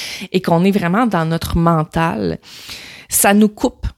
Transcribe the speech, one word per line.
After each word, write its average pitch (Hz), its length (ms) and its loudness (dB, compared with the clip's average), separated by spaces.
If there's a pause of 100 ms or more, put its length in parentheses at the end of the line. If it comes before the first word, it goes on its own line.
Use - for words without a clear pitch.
(300)
et 185 100 0
qu'on 170 240 2
est 196 60 4
vraiment 196 360 0
dans 175 180 0
notre 165 320 -4
mental, 165 840 0 (680)
ça 202 260 2
nous 208 140 6
coupe - 380 -4 (120)